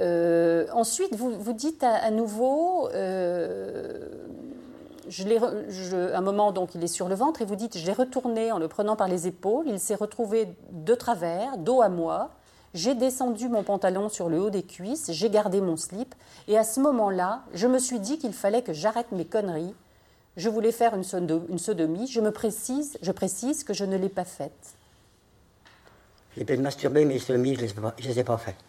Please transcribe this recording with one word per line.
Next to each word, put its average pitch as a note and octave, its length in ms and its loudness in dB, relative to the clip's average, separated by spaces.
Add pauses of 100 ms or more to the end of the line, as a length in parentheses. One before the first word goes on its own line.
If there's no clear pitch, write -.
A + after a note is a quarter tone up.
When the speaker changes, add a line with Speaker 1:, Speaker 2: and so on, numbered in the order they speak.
Speaker 1:
euh, E3+ 720 4
ensuite, B3 420 0
vous, A3+ 240 -2
vous G#3 140 -4
dites C#4 320 -2
à, A#3 100 4
à A3+ 160 2
nouveau, B3+ 840 2
euh, F#3 1160 -2 (1000)
je F#3 140 -10
l'ai G#3+ 160 4
re-, G#3+ 300 0
je, F#3 440 -2
un F#3 80 0
moment, G3+ 300 4
donc, F3+ 240 -2
il E3+ 80 -8
est E3+ 60 0
sur F3 200 -4
le F#3+ 60 0
ventre, B3+ 260 0
et A3+ 40 -2
vous G3+ 100 -2
dites, « G#3 240 -6
Je D#3+ 80 -6
l'ai F#3+ 60 0
retourné A#3+ 580 0
en G#3+ 80 0
le D#3+ 80 -2
prenant G#3+ 300 0
par G3+ 100 2
les F#3 220 0
épaules. G#3+ 400 0
Il G3+ 100 -2
s'est G#3 160 -2
retrouvé G#3 540 -2 (240)
de F3 240 2
travers, G#3+ 640 -2
dos A3+ 220 4
à G#3+ 80 8
moi. F3 420 0 (440)
J'ai F#3+ 200 0
descendu B3 540 0
mon A3 140 2
pantalon G3 480 2
sur F3+ 180 -2
le D#3+ 120 2
haut G#3 100 0
des F#3 140 -2
cuisses, G#3+ 480 -8
j'ai F3 180 0
gardé G3+ 320 2
mon E3 140 0
slip. G3 380 -8 (340)
Et G#3+ 100 6
à A3 60 6
ce A3 160 -2
moment-là, G#3+ 640 2 (120)
je F#3+ 140 2
me B3+ 100 4
suis B3 220 -2
dit B3 180 -4
qu'il A3 160 -6
fallait G#3 280 2
que G#3 120 -4
j'arrête G#3+ 380 -2
mes F3+ 120 -2
conneries. F3+ 500 -2 (600)
Je F#3 140 -2
voulais A3 220 2
faire A3+ 220 4
une F#3+ 100 -2
sodo-, F3 440 0
une F3+ 100 -2
sodomie. E3+ 500 0
Je A#3 120 -2
me G#3+ 120 4
précise, B3+ 680 -4
je F3+ 120 0
précise A#3 520 -2
que - 80 -4
je G3 120 -4
ne F#3+ 120 0
l'ai F#3+ 140 0
pas F#3 140 -4
faite. » - 500 -12 (1600)
Speaker 2:
J'ai A#2+ 80 -6
peut-être C3 160 2
masturbé, C#3 440 4
mais C#3 100 4
les B2 60 0
sodomies, C3 340 2
je A#2 60 -2
les A#2 100 -2
ai G2+ 40 -10
pas, G#2+ 220 -4
je A2+ 120 -8
les A#2+ 100 0
ai B2+ 60 2
pas A#2+ 120 0
fait. G2 200 -6 (120)